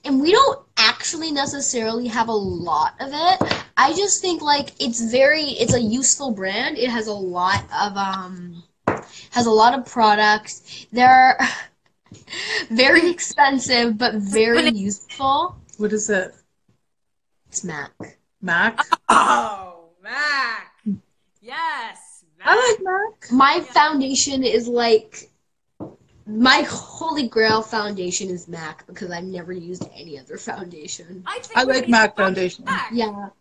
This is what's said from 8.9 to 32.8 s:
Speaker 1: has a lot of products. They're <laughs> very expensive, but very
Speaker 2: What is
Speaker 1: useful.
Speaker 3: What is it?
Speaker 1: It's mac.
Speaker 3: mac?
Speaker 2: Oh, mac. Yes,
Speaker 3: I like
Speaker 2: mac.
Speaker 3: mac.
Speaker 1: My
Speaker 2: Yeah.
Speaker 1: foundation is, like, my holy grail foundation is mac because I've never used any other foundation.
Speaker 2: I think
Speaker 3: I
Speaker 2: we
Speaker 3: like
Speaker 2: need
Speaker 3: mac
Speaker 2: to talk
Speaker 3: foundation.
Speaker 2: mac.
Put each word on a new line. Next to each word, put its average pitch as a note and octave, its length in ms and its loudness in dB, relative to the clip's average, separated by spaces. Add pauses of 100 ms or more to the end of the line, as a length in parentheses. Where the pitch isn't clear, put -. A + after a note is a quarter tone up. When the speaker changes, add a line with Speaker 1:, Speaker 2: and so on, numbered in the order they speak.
Speaker 1:
has A#3+ 160 0
a A3+ 40 2
lot A3+ 280 6
of B3 80 -6
products. G#3+ 1040 0
They're B3+ 460 8 (640)
<laughs> - 680 -10
very C#4 400 4
expensive, B3+ 880 0
but A3+ 160 0
very A3 420 2
Speaker 2:
What A#3 180 2
is G3+ 60 -4
Speaker 1:
useful. C4+ 760 -2 (200)
Speaker 3:
What G#3 160 -2
is G#3+ 180 -4
it? F#3 240 -2 (1120)
Speaker 1:
It's - 140 -10
mac. D3+ 300 -12 (500)
Speaker 3:
mac? F#3 380 0 (280)
Speaker 2:
Oh, F3+ 840 0 (120)
mac. B3 680 -6 (680)
Yes, C4+ 840 -10 (200)
Speaker 3:
I F4 120 6
like A#4 260 2
Speaker 2:
mac. F#4+ 480 -6
Speaker 3:
mac. - 20 0
Speaker 1:
My C4+ 240 6
Speaker 2:
Yeah. E4 160 -6
Speaker 1:
foundation C#4 680 2
is, A#3 240 2
like, A#3 640 0 (960)
my B3+ 360 2
holy D4+ 680 -6
grail A3 340 2
foundation G3+ 680 -6
is F3 180 -10
mac D#3+ 400 -14
because F3+ 240 -14
I've E3+ 120 -10
never F3+ 280 -12
used F3 420 -12
any - 240 -18
other - 200 -18
foundation. F3+ 880 -14
Speaker 2:
I A#4 140 -10
think - 160 -6
Speaker 3:
I B3+ 80 4
Speaker 2:
we C4 100 0
Speaker 3:
like C4 80 0
Speaker 2:
need A#3 80 -2
Speaker 3:
mac A3 260 4
Speaker 2:
to - 0 -
talk G3 100 2
Speaker 3:
foundation. F#3 380 -4
Speaker 2:
mac. A#3+ 280 -4